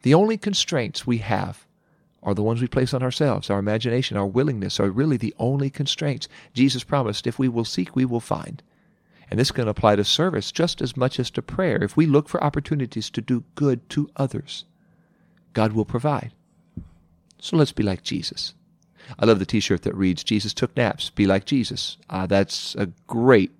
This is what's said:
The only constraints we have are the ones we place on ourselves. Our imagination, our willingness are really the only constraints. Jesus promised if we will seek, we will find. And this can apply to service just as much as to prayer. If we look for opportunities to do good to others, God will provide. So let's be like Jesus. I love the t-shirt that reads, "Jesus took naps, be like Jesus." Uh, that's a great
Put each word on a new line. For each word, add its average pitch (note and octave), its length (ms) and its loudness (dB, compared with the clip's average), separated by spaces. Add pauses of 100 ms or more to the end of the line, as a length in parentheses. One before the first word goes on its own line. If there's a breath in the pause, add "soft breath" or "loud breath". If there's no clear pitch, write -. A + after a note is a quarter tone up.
The C3+ 100 6
only G#3 240 4
constraints E3 680 -4
we A#2+ 120 2
have G2 460 -4 (560)
are G2+ 140 -2
the G#2 80 -2
ones A#2 180 0
we B2 60 0
place B2+ 260 0
on B2+ 80 -2
ourselves. B2+ 480 -2
Our G2+ 100 0
imagination, A2+ 580 -2
our G2 100 0
willingness A2 520 -2
are G2+ 120 2
really C3 260 0
the G#2+ 220 -4
only C#3 320 0
constraints. C#3+ 560 -4 (260 loud breath)
Jesus B2+ 300 2
promised A#2+ 420 -2
if A#2 140 -4
we C3 80 2
will A#2 180 0
seek, - 300 -4
we B2+ 100 2
will A#2+ 140 -2
find. - 420 -8 (680 soft breath)
And G2 100 0
this C3+ 120 2
can A#2+ 160 -2
apply G#2 280 4
to G#2 80 2
service D#3 480 0
just - 300 -2
as C3 160 -4
much B2+ 220 0
as B2+ 120 -2
to - 100 -4
prayer. E3 420 0
If - 140 0
we D#3+ 80 6
look D3 240 4
for - 140 -2
opportunities C#3+ 680 -4
to A#2+ 100 -6
do A#2+ 220 -2 (120)
good C3 360 0
to D3 240 -2
others, - 500 -6 (880 soft breath)
God A2 200 2
will G#2+ 120 2
provide. B2 480 -4 (1080)
So - 180 -2
let's D3 140 4
be A2+ 120 -2
like F#2+ 200 -2
Jesus. - 500 -8 (640 loud breath)
I - 80 2
love A2 140 6
the F#2+ 60 -2
t-shirt G2 380 0
that F2+ 120 -4
reads, F#2 280 0
"Jesus G#2 300 -2
took - 240 -4
naps, - 320 -2
be G2+ 160 2
like F#2+ 200 4
Jesus." - 520 -2 (120)
Uh, F#2 180 -4
that's - 480 0
a F#2 160 -4 (160)
great A#2 520 6